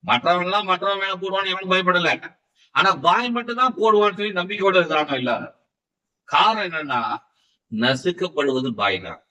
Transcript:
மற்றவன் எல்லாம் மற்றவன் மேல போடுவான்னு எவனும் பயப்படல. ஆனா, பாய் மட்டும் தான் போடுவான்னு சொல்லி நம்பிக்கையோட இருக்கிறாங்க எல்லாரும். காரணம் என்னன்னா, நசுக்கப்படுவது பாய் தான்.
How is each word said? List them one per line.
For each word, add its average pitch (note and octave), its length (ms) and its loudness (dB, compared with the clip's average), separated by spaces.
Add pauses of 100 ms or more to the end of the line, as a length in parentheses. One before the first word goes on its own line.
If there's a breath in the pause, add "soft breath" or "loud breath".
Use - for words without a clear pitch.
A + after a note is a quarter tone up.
மற்றவன் F3+ 400 2
எல்லாம் G3 220 -2
மற்றவன் G3 380 0
மேல F#3+ 120 -4
போடுவான்னு F#3+ 380 -4
எவனும் F#3 200 -2
பயப்படல. F3+ 360 2 (640 soft breath)
ஆனா, F#3 200 4
பாய் G3+ 340 2
மட்டும் A#3+ 320 -2
தான் B3+ 140 2
போடுவான்னு G#3 440 2
சொல்லி G#3 220 -2
நம்பிக்கையோட G3 380 0
இருக்கிறாங்க D3+ 340 0
எல்லாரும். B2+ 420 -4 (760)
காரணம் G#3 360 2
என்னன்னா, D3+ 360 -4 (720)
நசுக்கப்படுவது C3+ 1000 -2
பாய் G2 300 -2
தான். F2 300 -14